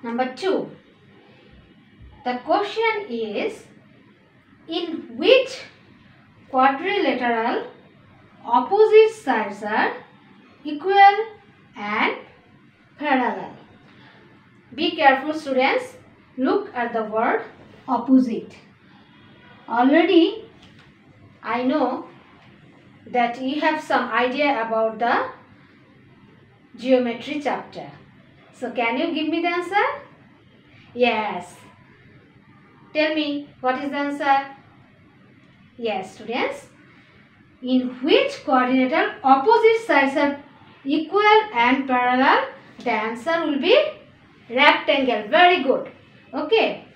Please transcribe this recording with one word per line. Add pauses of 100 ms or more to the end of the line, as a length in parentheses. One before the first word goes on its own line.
Number
two. (1500)
The
question
is, (1040)
in
which (920)
quadrilateral (800)
opposite
sides
are (720)
equal (500)
and (840)
parallel? (1160)
Be
careful,
students. (420)
Look
at
the
word (420)
opposite. (1120)
Already (960)
I
know (1040)
that
you
have
some
idea
about
the (1500)
geometry
chapter. (640)
So
can
you
give
me
the
answer? (1120)
Yes. (1400)
Tell
me, (120)
what
is
the
answer? (1200)
Yes,
students. (960)
In (140)
which
quadrilateral
opposite
sides
are (400)
equal (120)
and
parallel, (300)
the
answer
will
be (760)
rectangle.
Very
good. (440)
Okay. (100)